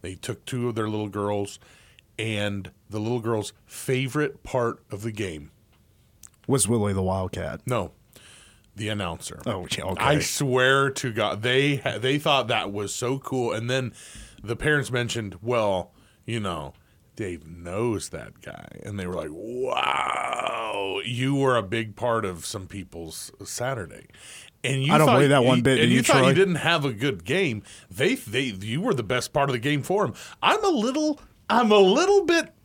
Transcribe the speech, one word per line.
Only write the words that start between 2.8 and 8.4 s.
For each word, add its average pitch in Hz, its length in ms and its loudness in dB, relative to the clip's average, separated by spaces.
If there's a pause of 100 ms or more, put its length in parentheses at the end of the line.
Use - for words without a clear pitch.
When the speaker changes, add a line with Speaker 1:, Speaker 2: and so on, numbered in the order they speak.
Speaker 1:
the 107 100 -6
little 113 200 -2
girl's 110 340 -2 (100)
favorite 135 800 -4
part 120 480 -2
of 98 100 -10
the 113 120 -6
game 87 380 -8 (960)
Speaker 2:
was 127 220 2
Willie 104 240 2
the 95 100 0
Wildcat. 92 640 -4
Speaker 1:
No, 113 260 -2 (840)